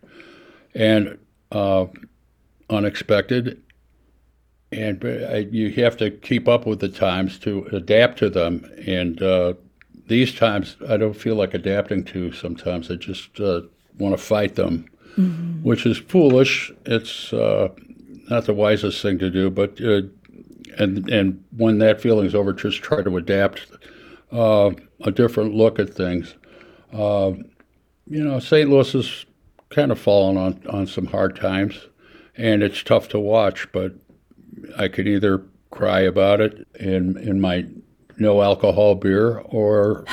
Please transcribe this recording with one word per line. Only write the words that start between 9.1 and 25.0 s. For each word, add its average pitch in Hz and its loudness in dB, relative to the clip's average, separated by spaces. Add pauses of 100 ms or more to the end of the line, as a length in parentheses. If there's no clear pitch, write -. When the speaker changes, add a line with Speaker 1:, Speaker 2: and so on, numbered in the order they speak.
Speaker 1:
uh, 90 2 (540)
these 123 0
times, 104 0 (120)
I 110 0
don't 107 -2
feel 113 -4
like 98 -2
adapting 95 -2
to 90 -8
sometimes. 87 -8
I 90 -8
just, - -12
uh, 92 -2 (360)
wanna 98 -2
fight 104 -2
them, 85 -2 (320)
Speaker 2:
Mm-hmm. 170 -2
Speaker 1:
which 120 0
is 127 0
foolish. 135 4 (120)
It's, - -6
uh, 104 0 (600)
not 117 -2
the 107 0
wisest 104 0
thing 98 0
to 92 -2
do, 95 0
but, 101 -2
uh, 107 2 (760)
and, 98 -4
and 98 0 (140)
when 110 2
that 107 4
feeling's 104 2
over, 101 0
just 98 -6
try 127 -2
to 92 -2
adapt, 98 -2 (680)
uh, 107 4 (340)